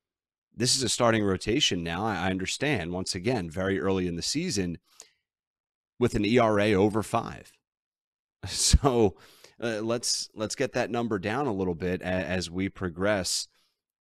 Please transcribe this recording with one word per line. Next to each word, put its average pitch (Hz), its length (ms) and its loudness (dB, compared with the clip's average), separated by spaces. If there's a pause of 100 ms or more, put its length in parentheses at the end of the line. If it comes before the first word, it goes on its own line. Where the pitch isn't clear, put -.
(560)
This 123 200 2
is 135 80 -2
a 110 60 0
starting 113 340 4
rotation 101 600 0
now, 85 220 -4
I, 95 220 -2
I - 20 2
understand, 95 600 -2
once 92 240 -6
again, 95 340 -2
very 95 300 0
early 95 280 0
in 85 80 -4
the 85 60 -6
season, 101 560 -2 (1200)
with 120 160 2
an 104 100 2
E 113 120 4
R 107 220 4
A 107 140 4
over 101 300 4
five. - 480 -6 (920)
<laughs> 95 40 -12
So, 117 720 4 (440)
uh, 110 220 -4
let's, 117 500 -4
let's 107 220 -4
get 131 180 -2
that 117 160 -2
number 113 300 -2
down 110 260 -2
a 117 80 -2
little 92 220 0
bit 90 260 -2
a-, - 40 -12
as 90 440 -2
we 95 200 -4
progress 92 800 -2 (540)